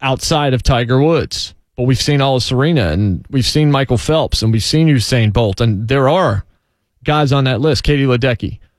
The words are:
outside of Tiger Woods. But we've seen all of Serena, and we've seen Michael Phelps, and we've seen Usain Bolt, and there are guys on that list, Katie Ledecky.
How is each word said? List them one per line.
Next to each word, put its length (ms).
outside 540
of 80
Tiger 380
Woods. 540
But 80
we've 160
seen 200
all 160
of 60
Serena, 460
and 420
we've 160
seen 240
Michael 280
Phelps, 440
and 100
we've 100
seen 260
Usain 440
Bolt, 280
and 280
there 200
are 360
guys 300
on 120
that 160
list, 220
Katie 220
Ledecky. 540